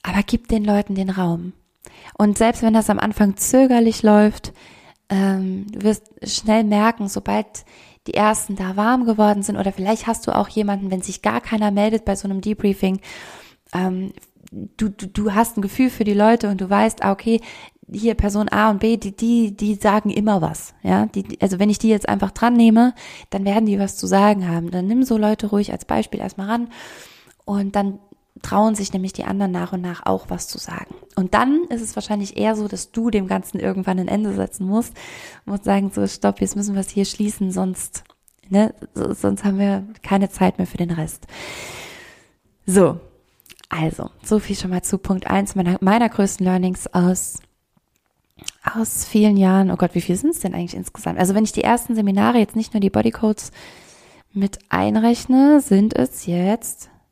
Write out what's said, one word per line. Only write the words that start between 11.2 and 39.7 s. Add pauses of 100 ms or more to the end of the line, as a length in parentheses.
gar
keiner
meldet
bei
so
einem
Debriefing, (720)
ähm, (380)
du,
du,
du
hast
ein
Gefühl
für
die
Leute
und
du
weißt,
ah,
okay, (500)
hier
Person
A
und
B,
die,
die,
die
sagen
immer
was,
ja,
die,
die,
also
wenn
ich
die
jetzt
einfach
dran
nehme, (360)
dann
werden
die
was
zu
sagen
haben.
Dann
nimm
so
Leute
ruhig
als
Beispiel
erstmal
ran (760)
und
dann (420)
trauen
sich
nämlich
die
anderen
nach
und
nach
auch
was
zu
sagen. (200)
Und
dann
ist
es
wahrscheinlich
eher
so,
dass
du
dem
Ganzen
irgendwann
ein
Ende
setzen
musst, (520)
musst
sagen,
so,
stopp,
jetzt
müssen
wir
es
hier
schließen,
sonst, (440)
ne, (200)
so,
sonst
haben
wir (160)